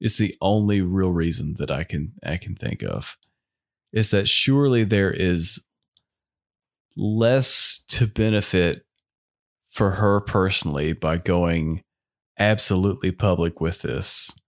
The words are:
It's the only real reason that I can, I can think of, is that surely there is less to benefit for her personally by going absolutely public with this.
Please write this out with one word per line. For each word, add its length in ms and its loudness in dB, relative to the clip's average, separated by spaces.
It's 160 0
the 240 0
only 400 2
real 300 0
reason 480 -2
that 120 -6
I 140 -4
can, 260 -6
I 120 -4
can 180 -10
think 280 -8
of, 320 -8
is 180 0
that 160 2
surely 560 4
there 300 2
is 500 0
less 920 2
to 180 2
benefit 800 0
for 220 0
her 280 2
personally 720 -2
by 240 -2
going 640 -2
absolutely 760 0
public 500 0
with 200 -4
this. 500 -6